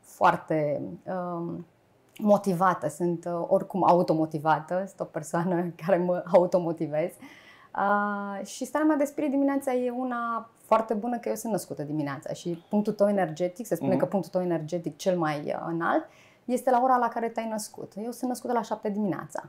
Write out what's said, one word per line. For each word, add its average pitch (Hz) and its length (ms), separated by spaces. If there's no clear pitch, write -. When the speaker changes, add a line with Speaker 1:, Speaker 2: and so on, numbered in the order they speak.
Speaker 1:
foarte, 156 800
um, 175 600
motivată, 190 720
sunt, 175 360
uh, 175 240
oricum - 360
automotivată, 160 1000
sunt - 140
o 175 40
persoană 170 680
<laughs> 160 160
care 190 100
mă 180 260
automotivez. 170 800
Uh, 202 680
și - 180
starea 294 220
mea 311 100
de 285 80
spirit 294 260
dimineața 277 420
e 247 180
una 240 580
foarte 220 300
bună, 233 240
că 226 100
eu 220 60
sunt 220 180
născută 170 300
dimineața 143 500
și 170 360
punctul 208 240
tău 208 160
energetic, 180 580
se - 80
spune 165 160
Speaker 2:
Mhm. 175 100
Speaker 1:
că 180 60
punctul 180 240
tău 180 120
energetic 165 540
cel 180 220
mai, 151 280
uh, - 220
înalt, 185 400
este 247 260
la 240 120
ora 254 140
la 240 120
care 233 200
te-ai 226 200
născut. - 440
Eu 240 60
sunt 247 200
născută 247 220
la 233 100
șapte 214 260
dimineața. 196 600